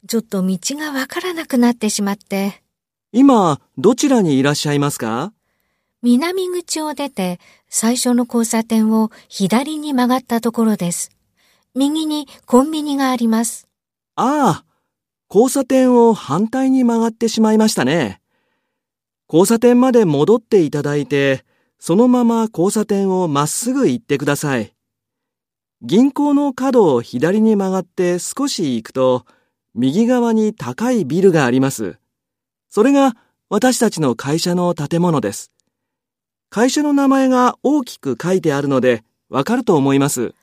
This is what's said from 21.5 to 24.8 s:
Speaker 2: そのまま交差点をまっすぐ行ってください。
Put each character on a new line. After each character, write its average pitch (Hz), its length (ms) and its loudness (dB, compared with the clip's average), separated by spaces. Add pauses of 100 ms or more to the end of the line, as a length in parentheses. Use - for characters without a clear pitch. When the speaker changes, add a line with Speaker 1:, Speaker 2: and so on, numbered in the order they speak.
Speaker 2:
そ - 180 -2
の 240 120 4
ま 247 160 2
ま 226 280 0
交 180 200 0
差 214 140 -2
点 196 260 -2
を 185 160 0
ま 143 160 0
っ 151 40 -2
す - 240 -6
ぐ 262 160 0
行 123 140 -2
っ - 40 -20
て 143 120 -2
く 139 80 -6
だ 143 100 -2
さ 139 240 -4
い。 104 160 -10 (1040)